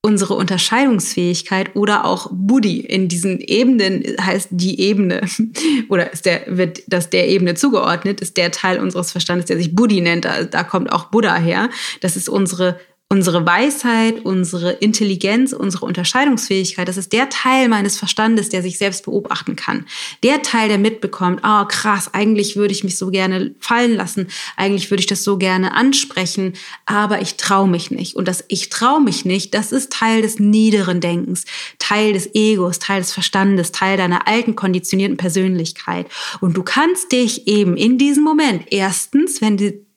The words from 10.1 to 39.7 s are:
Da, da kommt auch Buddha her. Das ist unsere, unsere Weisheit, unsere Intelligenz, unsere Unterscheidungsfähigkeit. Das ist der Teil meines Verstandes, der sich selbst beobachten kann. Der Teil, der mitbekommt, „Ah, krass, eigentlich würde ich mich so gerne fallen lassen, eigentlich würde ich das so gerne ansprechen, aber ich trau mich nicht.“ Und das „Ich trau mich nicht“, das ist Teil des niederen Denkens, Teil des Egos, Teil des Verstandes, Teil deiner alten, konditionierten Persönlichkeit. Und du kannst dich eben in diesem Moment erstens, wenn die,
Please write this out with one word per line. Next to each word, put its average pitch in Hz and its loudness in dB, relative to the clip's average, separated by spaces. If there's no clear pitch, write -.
Da, - -2
da 160 -2
kommt - -2
auch 165 -2
Buddha 214 2
her. 175 0
Das 180 -2
ist 180 -6
unsere, 180 0
unsere 175 2
Weisheit, 226 2
unsere 180 0
Intelligenz, 214 2
unsere 185 -4
Unterscheidungsfähigkeit. 190 0
Das 185 -6
ist 190 -6
der 254 0
Teil 262 2
meines 202 0
Verstandes, 214 0
der 185 -2
sich 185 -6
selbst 196 -2
beobachten - -4
kann. - -6
Der 269 4
Teil, 220 0
der 208 2
mitbekommt, 196 0
„Ah, 208 4
krass, 208 -2
eigentlich 202 2
würde 202 0
ich 202 -4
mich 185 -4
so 185 -4
gerne 185 -2
fallen 240 2
lassen, 190 -4
eigentlich 196 -2
würde 196 0
ich - 0
das 196 -2
so 202 0
gerne 185 0
ansprechen, 190 0
aber 208 0
ich - -6
trau 196 2
mich 175 0
nicht.“ - -6
Und 185 -2
das 180 -4
„Ich - -6
trau 269 2
mich 233 2
nicht“, 190 0
das 208 -2
ist - -2
Teil 226 2
des 220 -2
niederen 208 4
Denkens, 175 -2
Teil 214 2
des - -4
Egos, 208 2
Teil 196 -2
des - -6
Verstandes, 190 0
Teil 190 0
deiner 180 0
alten, 226 0
konditionierten 190 0
Persönlichkeit. 180 -2
Und 180 2
du 185 -2
kannst 330 0
dich 247 0
eben 202 2
in 233 4
diesem 285 4
Moment 302 2
erstens, 202 0
wenn 214 2
die, 202 -2